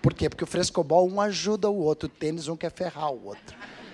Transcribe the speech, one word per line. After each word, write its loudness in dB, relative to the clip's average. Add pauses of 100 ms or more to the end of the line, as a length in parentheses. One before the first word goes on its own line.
Por 6
quê? 0
Porque -4
o -4
frescobol 4
um -2
ajuda 0
o 0
outro, 0
o -6
tênis -4
um -4
quer -6
ferrar -4
o -10
outro. -14 (360)